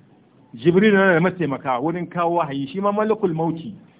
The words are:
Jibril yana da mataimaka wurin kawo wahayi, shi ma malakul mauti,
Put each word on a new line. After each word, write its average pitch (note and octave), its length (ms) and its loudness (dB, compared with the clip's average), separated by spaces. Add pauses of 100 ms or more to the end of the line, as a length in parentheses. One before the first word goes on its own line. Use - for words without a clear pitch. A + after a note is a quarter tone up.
(540)
Jibril F3 380 4
yana F#3+ 220 4
da D#3+ 60 4
mataimaka C#3+ 600 -2
wurin D#3+ 260 -4
kawo E3+ 300 -2
wahayi, C#3 320 -4
shi F3+ 120 -8
ma G3+ 120 0
malakul G#3+ 400 0
mauti, E3 420 -4 (260)